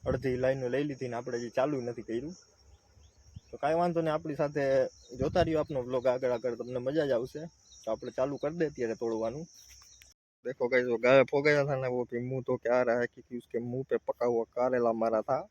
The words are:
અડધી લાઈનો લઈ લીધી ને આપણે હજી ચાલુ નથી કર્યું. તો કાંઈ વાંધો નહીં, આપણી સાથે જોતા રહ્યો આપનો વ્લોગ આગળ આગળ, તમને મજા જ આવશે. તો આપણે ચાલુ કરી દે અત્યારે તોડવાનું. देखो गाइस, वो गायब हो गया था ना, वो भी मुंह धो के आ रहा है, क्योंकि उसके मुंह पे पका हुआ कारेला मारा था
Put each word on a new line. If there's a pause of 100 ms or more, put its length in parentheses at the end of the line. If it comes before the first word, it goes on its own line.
અડધી
લાઈનો
લઈ
લીધી
ને
આપણે
હજી
ચાલુ
નથી
કર્યું. (1160)
તો
કાંઈ
વાંધો
નહીં,
આપણી
સાથે (560)
જોતા
રહ્યો
આપનો
વ્લોગ
આગળ
આગળ,
તમને
મજા
જ
આવશે. (340)
તો
આપણે
ચાલુ
કરી
દે
અત્યારે
તોડવાનું. (960)
देखो
गाइस,
वो
गायब
हो
गया
था
ना,
वो
भी
मुंह
धो
के
आ
रहा
है,
क्योंकि
उसके
मुंह
पे
पका
हुआ
कारेला
मारा
था